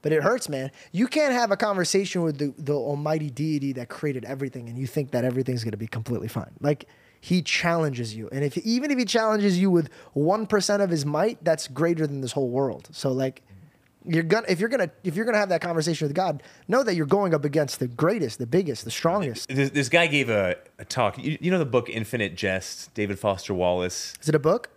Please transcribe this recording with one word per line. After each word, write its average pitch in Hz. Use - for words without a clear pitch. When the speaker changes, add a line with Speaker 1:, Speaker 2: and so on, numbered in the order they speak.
Speaker 1:
But 156
it 151
hurts, 226
man. 135
You 214
can't 294
have 240
a 196
conversation 196
with 156
the, 143
the 147
almighty 147
deity 139
that 123
created 127
everything, 131
and 117
you 131
think 135
that 123
everything's 123
gonna 104
be 110
completely 117
fine. -
Like, 143
he 180
challenges 143
you. 110
And 139
if, 139
even 247
if 254
he 247
challenges 208
you 190
with 165
one 185
percent 202
of 190
his 151
might, 156
that's 160
greater 156
than 139
this 127
whole 135
world. 131
So, -
like, 131
you're 165
gonna, 208
if 180
you're 220
gonna, 226
if 170
you're 220
gonna 220
have 196
that 165
conversation 165
with 139
God, 175
know 247
that 214
you're 156
going 185
up 147
against 147
the 131
greatest, 151
the 120
biggest, 143
the 113
strongest. 165
Speaker 2:
This, 135
this 135
guy 170
gave 143
a, 95
a -
talk. 110
You, 147
you 175
know 185
the 151
book 120
Infinite 110
Jest, -
David 101
Foster 101
Wallace? 90
Speaker 1:
Is 156
it 151
a 151
book? 170